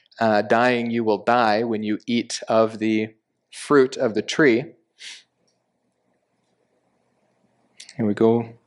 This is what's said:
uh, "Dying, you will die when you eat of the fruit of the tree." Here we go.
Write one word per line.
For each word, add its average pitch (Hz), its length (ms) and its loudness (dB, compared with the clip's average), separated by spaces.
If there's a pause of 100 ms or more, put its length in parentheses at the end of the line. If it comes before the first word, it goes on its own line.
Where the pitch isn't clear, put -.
(200)
uh, 107 240 2
"Dying, 117 480 0
you 117 120 -2
will 107 200 0
die 117 400 2
when 110 200 -4
you 107 140 -2 (100)
eat 117 400 -4
of 113 320 2
the 110 360 -2 (360)
fruit 135 460 2
of 120 160 -2
the 107 80 -2
tree." 127 520 0 (3250)
Here 113 100 -4
we 104 80 0
go. 117 400 0 (140)